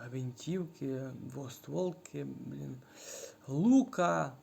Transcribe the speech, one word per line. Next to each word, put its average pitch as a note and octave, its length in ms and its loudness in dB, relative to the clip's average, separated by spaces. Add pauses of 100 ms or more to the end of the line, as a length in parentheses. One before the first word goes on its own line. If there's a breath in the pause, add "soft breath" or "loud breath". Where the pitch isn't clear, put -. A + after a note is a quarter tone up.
гвинтівки, C3 1080 -4 (100)
двостволки, C#3+ 1040 -6 (200)
блін, C#3 300 -10 (720 loud breath)
лука, E3+ 840 6 (100)